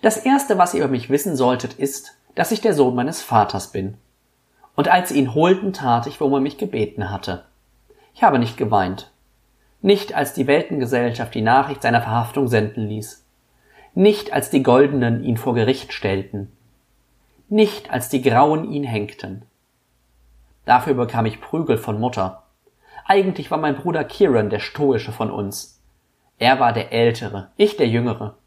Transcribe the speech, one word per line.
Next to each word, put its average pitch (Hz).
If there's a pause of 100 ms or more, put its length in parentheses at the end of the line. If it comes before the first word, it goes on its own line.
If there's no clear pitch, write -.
Das 220
Erste, 262
was 175
ihr 165
über 139
mich 120
wissen 147
solltet, 127
ist, - (180)
dass -
ich 214
der 214
Sohn 131
meines 127
Vaters 104
bin. 101 (800)
Und 143
als 180
sie -
ihn 123
holten, 185
tat 120
ich, -
worum 139
er 139
mich 147
gebeten 110
hatte. 98 (680)
Ich -
habe 156
nicht 117
geweint. 98 (720)
Nicht, 202
als -
die 139
Weltengesellschaft 123
die 113
Nachricht 135
seiner 120
Verhaftung 117
senden 107
ließ. 107 (680)
Nicht, 208
als 135
die 135
Goldenen 127
ihn 120
vor 120
Gericht 120
stellten. 98 (960)
Nicht, 208
als -
die 131
Grauen 156
ihn 143
hängten. 104 (1200)
Dafür 123
bekam 117
ich 110
Prügel 156
von 107
Mutter. 107 (600)
Eigentlich 190
war 160
mein 147
Bruder 160
Kieran 120
der 104
Stoische 123
von 110
uns. - (580)
Er 127
war 120
der 110
Ältere, 113
ich 415
der -
Jüngere. 117 (120)